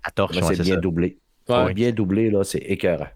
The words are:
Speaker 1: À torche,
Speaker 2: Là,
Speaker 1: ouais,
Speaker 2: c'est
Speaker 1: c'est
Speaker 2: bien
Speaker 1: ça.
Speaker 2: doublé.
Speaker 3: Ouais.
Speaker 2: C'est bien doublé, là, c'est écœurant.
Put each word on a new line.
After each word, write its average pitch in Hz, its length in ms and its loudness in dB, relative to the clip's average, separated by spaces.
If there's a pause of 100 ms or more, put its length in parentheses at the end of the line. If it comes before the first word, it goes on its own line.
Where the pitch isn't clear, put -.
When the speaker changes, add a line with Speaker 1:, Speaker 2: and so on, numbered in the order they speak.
Speaker 1:
À 82 80 -6
torche, 95 260 -2
Speaker 2:
Là, 92 60 0
Speaker 1:
ouais, 82 60 2
Speaker 2:
c'est 92 80 2
Speaker 1:
c'est 85 60 -2
Speaker 2:
bien 92 140 2
Speaker 1:
ça. 87 40 0
Speaker 2:
doublé. 87 380 -2 (300)
Speaker 3:
Ouais. 123 80 2 (120)
Speaker 2:
C'est 107 60 -2
bien 120 180 0
doublé, 107 380 0
là, 98 120 2
c'est - 160 -4
écœurant. 87 580 -2